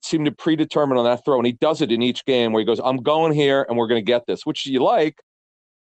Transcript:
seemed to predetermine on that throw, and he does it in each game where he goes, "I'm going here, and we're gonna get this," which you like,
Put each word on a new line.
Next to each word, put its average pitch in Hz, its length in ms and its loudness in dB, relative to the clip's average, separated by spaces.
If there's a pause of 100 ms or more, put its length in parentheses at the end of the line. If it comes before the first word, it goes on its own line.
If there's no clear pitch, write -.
seemed 156 240 -2
to 139 60 0
predetermine 151 680 0
on 120 60 2
that 120 200 0
throw, 139 140 2
and 120 80 0
he 123 60 0
does 156 300 0
it 120 80 -2
in 117 120 0
each 123 220 -2
game 120 280 2
where 110 80 2
he 107 60 -2
goes, 110 160 0
"I'm 131 160 0
going 156 340 0
here, 139 360 2
and 117 100 -2
we're 117 100 0
gonna 117 140 0
get 120 240 0
this," 90 200 -6
which 151 200 -6
you 131 160 0
like, 165 340 0 (840)